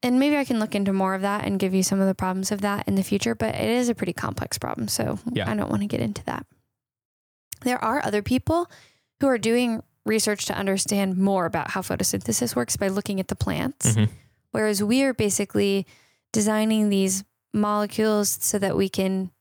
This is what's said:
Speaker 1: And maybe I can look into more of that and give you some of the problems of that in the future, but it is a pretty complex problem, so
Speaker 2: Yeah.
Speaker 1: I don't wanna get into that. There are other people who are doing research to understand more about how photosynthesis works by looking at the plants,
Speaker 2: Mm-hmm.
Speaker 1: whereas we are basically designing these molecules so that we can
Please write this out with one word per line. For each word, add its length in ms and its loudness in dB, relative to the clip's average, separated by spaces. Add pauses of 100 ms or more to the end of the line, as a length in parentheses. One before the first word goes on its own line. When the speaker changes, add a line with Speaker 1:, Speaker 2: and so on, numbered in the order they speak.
Speaker 1:
And 160 2
maybe 180 4
I 80 2
can 140 0
look 160 -2
into 180 2
more 220 2
of 80 -4
that 220 0
and 140 0
give 160 0
you 80 4
some 180 2
of 80 4
the 60 2
problems 360 -2
of 120 -2
that 260 -2
in 60 2
the 80 2
future, 320 0
but 200 -2
it 140 -2
is 200 2
a 60 0
pretty 200 -4
complex 440 -6
problem, 300 -4
so 300 -2 (140)
Speaker 2:
Yeah. 180 -2
Speaker 1:
I 40 -2
don't 160 -2
wanna 160 0
get 140 -2
into 240 -4
that. 220 -6 (1160)
There 220 -2
are 200 0
other 180 0
people 480 0 (500)
who 80 2
are 100 2
doing 440 0 (240)
research 400 0
to 100 -4
understand 640 0
more 260 2
about 280 -2
how 100 -4
photosynthesis 760 -2
works 200 -2
by 120 0
looking 320 -2
at 80 -4
the 80 -2
plants, 580 -2
Speaker 2:
Mm-hmm. 180 2 (380)
Speaker 1:
whereas 320 0
we 200 2
are 100 2
basically 760 0 (460)
designing 560 2
these 340 2 (300)
molecules 880 2
so 180 0
that 180 0
we 120 2
can 420 -2 (100)